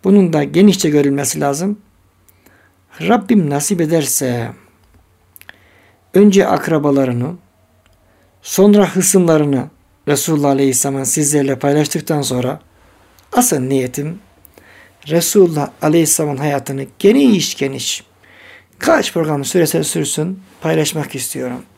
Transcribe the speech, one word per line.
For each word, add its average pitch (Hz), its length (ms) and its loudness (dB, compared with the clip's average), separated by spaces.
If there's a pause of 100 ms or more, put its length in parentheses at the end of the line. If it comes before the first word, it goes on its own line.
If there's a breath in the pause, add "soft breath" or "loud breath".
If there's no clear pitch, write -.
Bunun 190 280 4
da 151 120 0
genişçe 170 460 4
görülmesi 143 500 0
lazım. 160 380 -4 (1200 soft breath)
Rabbim 190 500 2
nasip 147 300 -2
ederse 131 720 -2 (1600 soft breath)
önce 196 320 6
akrabalarını, 139 880 0 (1080)
sonra 202 540 4
hısımlarını 160 760 2 (380)
Resulullah 147 400 0
Aleyhisselam'ın 135 560 0
sizlerle 139 540 -2
paylaştıktan 147 640 -2
sonra 127 380 -4 (720 soft breath)
asıl 170 280 0
niyetim 135 580 -4 (920 soft breath)
Resulullah 165 640 2 (120)
Aleyhisselam'ın 156 540 0
hayatını 139 500 -6 (120)
geniş 139 580 2
geniş 135 480 -6 (720 soft breath)
kaç 302 340 0
program 151 320 -2
sürese 160 400 0
sürsün 160 580 -6 (180)
paylaşmak 156 540 -4
istiyorum. 127 480 -10 (160)